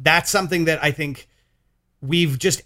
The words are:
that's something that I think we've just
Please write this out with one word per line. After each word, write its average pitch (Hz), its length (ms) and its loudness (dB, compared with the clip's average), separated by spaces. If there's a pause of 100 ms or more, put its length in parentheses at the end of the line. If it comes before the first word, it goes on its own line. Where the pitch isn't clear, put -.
that's 156 300 4
something 175 340 0
that 156 180 0
I 147 100 0
think 143 360 -8 (760)
we've 143 360 0
just - 280 -2